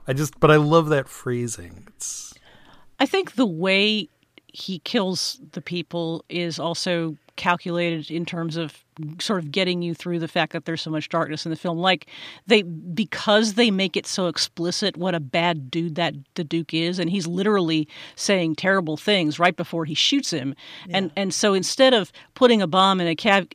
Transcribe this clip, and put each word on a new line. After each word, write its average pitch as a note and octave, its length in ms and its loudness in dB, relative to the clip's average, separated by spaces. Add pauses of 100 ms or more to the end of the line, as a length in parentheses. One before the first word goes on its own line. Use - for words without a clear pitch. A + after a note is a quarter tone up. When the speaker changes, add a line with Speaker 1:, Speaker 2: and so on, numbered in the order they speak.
Speaker 1:
I C3+ 60 -2
just, C#3 260 -4
but D3+ 120 6
I D3+ 60 8
love D3+ 340 6
that C#3 180 2
phrasing. A2+ 800 -6 (100)
It's - 380 -12 (680)
Speaker 2:
I C4+ 60 4
think F#4+ 300 -4
the A#3+ 100 2
way F#3+ 600 2 (400)
he - 320 -10
kills F#3+ 600 -2 (120)
the - 100 -10
people E3+ 680 -6
is E3+ 320 -6
also E3 560 -4 (200)
calculated E3+ 760 0
in E3+ 120 -4
terms E3 320 -6
of D#3+ 280 -8 (340)
sort F#3+ 240 -2
of D3 80 -10
getting F3+ 320 0
you F3 100 -4
through E3+ 280 -4
the D#3+ 80 -4
fact D#3+ 240 0
that E3 140 -8
there's E3 140 -4
so D#3 120 -8
much D3+ 160 -4
darkness D#3 360 -2
in E3 60 -6
the D#3+ 60 -4
film. E3+ 220 -6
Like, F3+ 280 0 (400)
they, G#3+ 160 6
because F3+ 920 0
they A3+ 180 4
make F#3+ 240 0
it F#3+ 100 -2
so F3+ 220 -2
explicit E3+ 680 -4
what F3 200 0
a - 20 -2
bad D#3+ 500 -2
dude E3 280 -4
that E3 180 -2 (220)
the F3+ 80 -4
Duke E3 280 -4
is, E3+ 280 -2
and E3+ 100 -2
he's F#3 160 -2
literally F3 640 0 (260)
saying F3 400 0
terrible F#3 420 0
things D#3+ 440 0
right F3 160 4
before E3 280 -4
he D#3 100 -8
shoots - 360 0
him. C#3 240 -4 (360)
And, F#3+ 160 0 (100)
Speaker 3:
Yeah. G3 60 -2
Speaker 2:
and G3 120 -2
so G#3 200 2
instead B3+ 380 4
of G#3+ 200 2 (220)
putting A#3 280 6
a F3+ 60 2
bomb F#3+ 320 4
in E3+ 80 0
a E3 80 0
cav-, G3 380 4